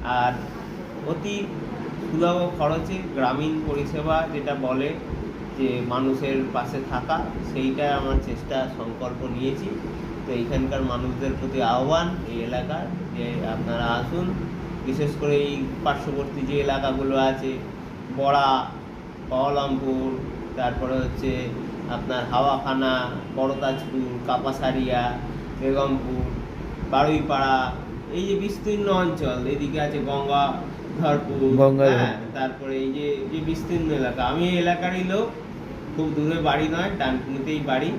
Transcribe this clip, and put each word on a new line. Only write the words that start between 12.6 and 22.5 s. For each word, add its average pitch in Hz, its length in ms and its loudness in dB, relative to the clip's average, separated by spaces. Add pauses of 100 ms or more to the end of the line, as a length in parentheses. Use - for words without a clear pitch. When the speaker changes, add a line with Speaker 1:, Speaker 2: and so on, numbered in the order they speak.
Speaker 1:
যে 117 300 -2
আপনারা 117 380 -2
আসুন, 170 480 0 (520)
বিশেষ 143 340 0
করে 147 160 2
এই 143 300 2 (180)
পার্শ্ববর্তী 139 600 -2
যে 143 140 0
এলাকাগুলো 135 580 2
আছে, 131 360 2 (640)
বড়া, 139 480 4 (640)
কহলামপুর, 131 880 0 (380)
তারপরে 127 360 0
হচ্ছে 127 440 0 (540)
আপনার 123 400 -2
হাওয়াখানা, 131 760 2 (260)